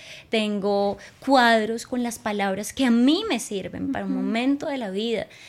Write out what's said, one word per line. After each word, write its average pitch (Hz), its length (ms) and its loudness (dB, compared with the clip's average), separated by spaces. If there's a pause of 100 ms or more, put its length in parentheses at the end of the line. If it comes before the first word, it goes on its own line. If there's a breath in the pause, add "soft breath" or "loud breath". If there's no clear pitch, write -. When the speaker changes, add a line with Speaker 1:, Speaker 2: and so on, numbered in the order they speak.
(300 loud breath)
Speaker 1:
tengo 202 680 0 (200 loud breath)
cuadros 233 720 4
con 247 160 -2
las 233 160 -6
palabras 202 520 -4
que 269 140 0
a 240 60 6
mí 277 360 4
me 262 120 -2
sirven 185 500 -6
para 202 160 -4
un 190 60 -2
Speaker 2:
Ujú. 190 100 -2
Speaker 1:
momento 247 460 0
de 285 100 -4
la 220 120 -6
vida. 214 360 -4 (220 loud breath)